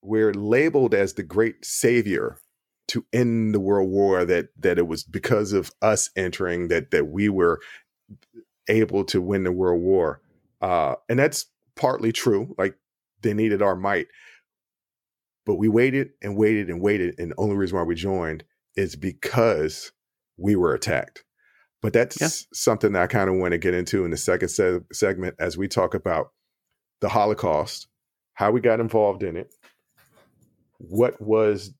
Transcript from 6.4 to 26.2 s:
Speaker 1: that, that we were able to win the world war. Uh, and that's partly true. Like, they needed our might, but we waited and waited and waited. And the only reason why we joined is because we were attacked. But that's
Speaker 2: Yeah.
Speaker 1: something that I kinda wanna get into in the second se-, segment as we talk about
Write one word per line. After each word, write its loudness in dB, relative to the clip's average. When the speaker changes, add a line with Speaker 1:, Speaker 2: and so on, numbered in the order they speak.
Speaker 1:
that, -2
that 2
we 0
were 2
able 2
to 0
win -2
the 0
world 0
war. 2
Uh, 0
and 0
that's 0
partly -2
true. 0
Like, -2
they 0
needed 0
our 2
might, -2
but 0
we 2
waited 2
and -6
waited 2
and -6
waited. 0
And -6
the -8
only 0
reason -2
why 0
we -2
joined -4
is -4
because -2
we 0
were 2
attacked. -4
But -2
that's 2
Speaker 2:
Yeah. 0
Speaker 1:
something 2
that 2
I 2
kinda 0
wanna 0
get 0
into -2
in -4
the -4
second -2
se-, 0
segment -2
as -4
we -4
talk -2
about -4